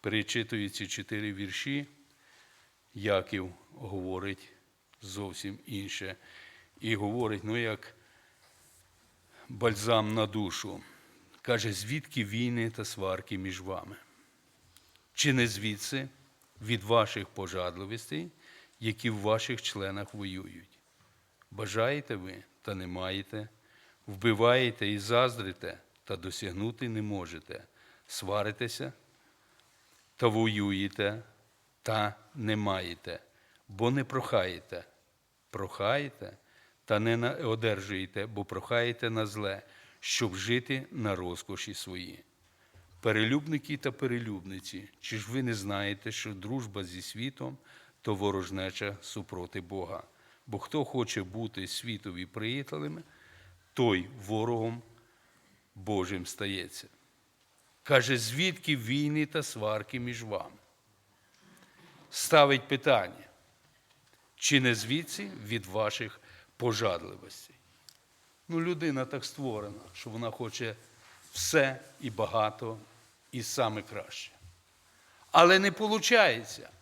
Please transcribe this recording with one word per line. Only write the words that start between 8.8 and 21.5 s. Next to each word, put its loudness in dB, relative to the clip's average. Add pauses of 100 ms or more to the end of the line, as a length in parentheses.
бальзам 4
на 4
душу. -4 (600)
Каже, 0
"Звідки -4
війни 0
та -8
сварки -4
між -6
вами? -8 (1160)
Чи 4
не 6
звідси, -2 (540)
від 0
ваших 4
пожадливостей, -6 (500)
які -2
в -2
ваших 0
членах -6
воюють? -10 (720)